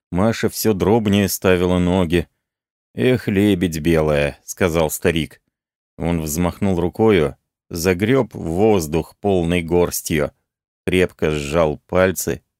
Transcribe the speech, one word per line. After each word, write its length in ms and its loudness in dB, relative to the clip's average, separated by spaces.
Маша 380 0
все 260 -2
дробнее 540 2
ставила 500 0
ноги. 500 0
«Эх, 340 -2
лебедь 500 0
белая», — 680 0
сказал 460 -2
старик. 520 -4
Он 220 -2
взмахнул 580 -2
рукою, 580 2
загреб 680 0
воздух 840 0
полной 460 0
горстью, 720 -2
крепко 440 0
сжал 560 -2
пальцы 560 -2